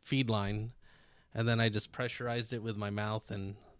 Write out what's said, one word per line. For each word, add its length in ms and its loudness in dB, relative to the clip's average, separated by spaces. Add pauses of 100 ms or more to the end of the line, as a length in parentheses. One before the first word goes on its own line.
feed 260 2
line. 440 0 (640)
And 140 2
then 120 4
I 80 6
just 240 -2
pressurized 600 -4
it 100 -4
with 140 -2
my 140 -2
mouth 400 -2
and 260 -4 (240)